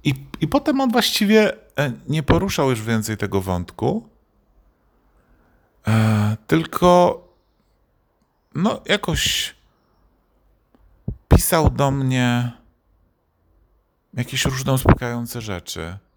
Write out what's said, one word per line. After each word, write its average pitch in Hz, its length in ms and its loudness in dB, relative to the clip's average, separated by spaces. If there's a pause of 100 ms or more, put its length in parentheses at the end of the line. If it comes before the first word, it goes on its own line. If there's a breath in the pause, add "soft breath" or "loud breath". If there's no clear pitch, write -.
i, 147 100 0 (280)
i 156 60 0
potem 277 340 0
on 254 100 0
właściwie, 214 600 2 (240)
e, 139 140 -2 (160)
nie 151 160 -2
poruszał 165 460 2
już 113 120 0
więcej 110 360 -2
tego 98 240 -2
wątku, 95 680 -4 (1800)
e, 110 500 2 (100)
tylko, 180 760 4 (1300)
no, 185 300 -2
jakoś - 680 -2 (1700)
pisał 156 420 2
do 135 220 2
mnie 123 600 0 (1600)
jakieś 123 320 -4
różne 135 280 -2
uspokajające 120 680 0
rzeczy. 87 560 -10 (200)